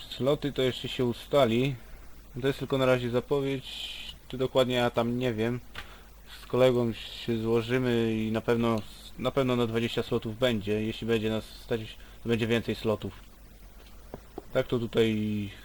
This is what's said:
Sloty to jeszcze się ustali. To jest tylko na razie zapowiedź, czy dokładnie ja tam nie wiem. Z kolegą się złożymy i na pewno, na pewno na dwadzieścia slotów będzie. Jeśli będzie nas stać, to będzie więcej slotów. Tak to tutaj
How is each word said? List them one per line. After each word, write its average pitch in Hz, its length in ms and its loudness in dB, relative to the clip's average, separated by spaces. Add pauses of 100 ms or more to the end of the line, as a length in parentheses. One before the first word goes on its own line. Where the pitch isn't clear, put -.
(100)
Sloty 139 420 0
to 131 100 -2
jeszcze 127 260 0
się - 160 -2
ustali. 123 720 2 (680)
To 131 60 0
jest 139 120 0
tylko 135 200 0
na 131 80 4
razie 123 240 4
zapowiedź, 135 800 -2 (360)
czy 127 100 -8
dokładnie 127 360 2
ja 120 160 4
tam 120 280 2
nie 127 160 0
wiem. 117 260 0 (840)
Z - 40 -16
kolegą 123 460 4
się - 460 -6
złożymy 117 760 2
i 110 180 -2
na 113 80 0
pewno, 117 360 2 (420)
na 127 120 -2
pewno 127 260 2
na 120 100 2
dwadzieścia 113 360 0
slotów 113 360 -2
będzie. 110 440 2
Jeśli 110 240 -4
będzie 110 240 2
nas 110 140 -2
stać, - 360 -6 (420)
to 113 60 -4
będzie 117 180 2
więcej 113 280 2
slotów. 104 460 -2 (1300)
Tak 131 140 2
to 127 120 0
tutaj 107 720 2 (140)